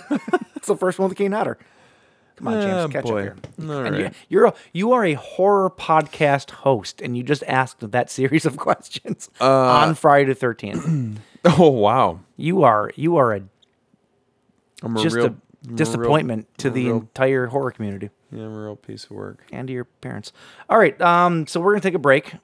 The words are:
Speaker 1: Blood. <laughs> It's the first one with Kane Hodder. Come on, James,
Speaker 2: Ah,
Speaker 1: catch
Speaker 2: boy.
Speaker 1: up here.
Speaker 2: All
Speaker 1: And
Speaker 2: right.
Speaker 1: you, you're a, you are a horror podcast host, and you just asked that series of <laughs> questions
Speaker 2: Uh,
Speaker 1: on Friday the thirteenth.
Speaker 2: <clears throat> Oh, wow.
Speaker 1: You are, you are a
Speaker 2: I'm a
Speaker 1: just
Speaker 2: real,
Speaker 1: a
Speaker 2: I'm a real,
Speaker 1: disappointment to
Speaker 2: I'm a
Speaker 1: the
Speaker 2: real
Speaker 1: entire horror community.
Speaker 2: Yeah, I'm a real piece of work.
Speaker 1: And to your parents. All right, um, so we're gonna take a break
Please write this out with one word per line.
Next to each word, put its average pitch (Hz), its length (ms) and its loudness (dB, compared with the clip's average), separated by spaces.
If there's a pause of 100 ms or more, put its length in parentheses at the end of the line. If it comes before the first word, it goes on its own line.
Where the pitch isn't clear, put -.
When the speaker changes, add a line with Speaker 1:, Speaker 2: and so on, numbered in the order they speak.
Speaker 1:
Blood. 285 160 -2
<laughs> - 320 -4
It's - 100 -12
the 202 80 0
first 185 240 -2
one 190 80 0
with 185 100 -8
Kane 202 140 -2
Hodder. 208 260 -4 (760)
Come - 140 -8
on, 220 120 -2
James, 196 120 -2
Speaker 2:
Ah, 175 160 -2
Speaker 1:
catch 139 160 -6
Speaker 2:
boy. 110 140 -2
Speaker 1:
up 98 40 -4
here. 98 120 -10 (340)
Speaker 2:
All 139 160 -6
Speaker 1:
And 101 100 -4
Speaker 2:
right. 101 80 -2
Speaker 1:
you, - 80 -6 (160)
you're 226 200 4
a, 185 60 0 (200)
you 202 180 0
are 240 140 2
a 156 80 0
horror 190 560 2
podcast 151 800 0
host, - 500 -2
and 123 160 -8
you 123 60 -6
just 139 240 -2
asked 131 440 -2
that 123 200 -2
series 135 340 0
of 147 120 -4
<laughs> - 100 -10
questions - 640 -6 (100)
Speaker 2:
Uh, 120 80 0
Speaker 1:
on 135 480 4
Friday 143 320 4
the 131 80 -2
thirteenth. 113 920 -6
Speaker 2:
<clears throat> - 200 -4
Oh, 165 240 8
wow. 107 500 4 (160)
Speaker 1:
You 165 280 0
are, 107 320 4
you 165 200 -2
are 123 180 4
a 98 80 -6 (1400)
Speaker 2:
I'm 113 140 -6
a 110 40 -2
Speaker 1:
just 156 140 0
Speaker 2:
real, 120 120 2
Speaker 1:
a - 20 -4
Speaker 2:
I'm 113 60 -6
a - 340 -20
real, 117 80 -12
Speaker 1:
disappointment 123 680 0 (100)
to - 100 -4
Speaker 2:
I'm 123 60 -2
a - 20 -8
Speaker 1:
the 127 120 -2
Speaker 2:
real 117 100 0
Speaker 1:
entire 131 500 0
horror 127 240 -4
community. 101 380 -8 (240)
Speaker 2:
Yeah, 110 100 -14
I'm 110 100 -14
a 107 80 -14
real 107 140 -12
piece 107 300 -18
of - 60 -20
work. 101 420 -16
Speaker 1:
And 127 160 -12
to 131 40 -10
your 123 120 -8
parents. - 480 -16 (360)
All 220 80 4
right, 175 240 4
um, 175 460 2
so 170 140 -4
we're 196 100 2
gonna 208 100 2
take 185 120 -2
a 175 60 -4
break 139 340 2 (100)